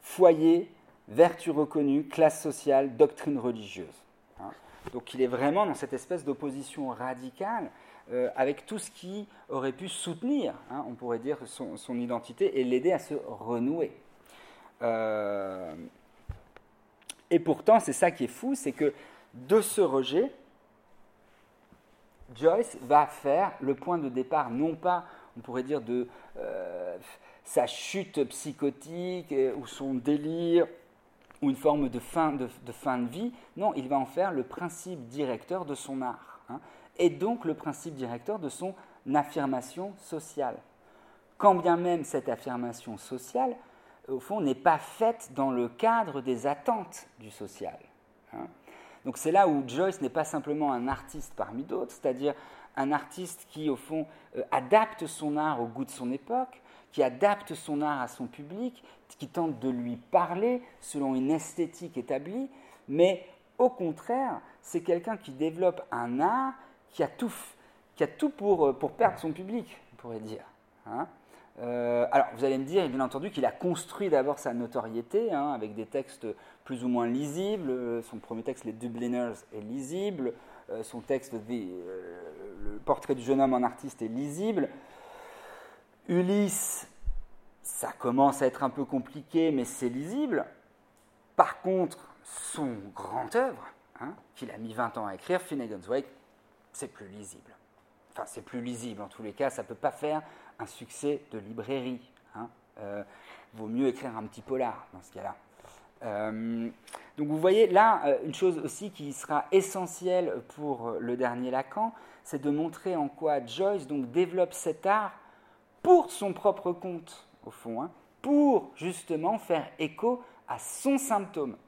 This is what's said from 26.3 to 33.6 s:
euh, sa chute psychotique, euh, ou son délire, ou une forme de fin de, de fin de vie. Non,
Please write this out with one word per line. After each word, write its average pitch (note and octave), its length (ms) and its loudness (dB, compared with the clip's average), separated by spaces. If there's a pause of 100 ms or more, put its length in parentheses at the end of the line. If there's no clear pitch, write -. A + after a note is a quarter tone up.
euh, F2+ 600 -6 (460)
sa - 240 2
chute - 580 -2
psychotique, D#3 1040 -6
euh, C3+ 240 2
ou C3+ 120 -8
son C3+ 260 -6
délire, D#3+ 720 4 (760)
ou C#3+ 80 4
une C3 60 2
forme D3 340 4
de A#2 100 -4
fin D#3+ 320 0
de, B2+ 180 -4 (160)
de B2 60 -10
fin B2+ 260 -2
de A#2+ 100 0
vie. G3 240 -4 (240)
Non, G3+ 200 0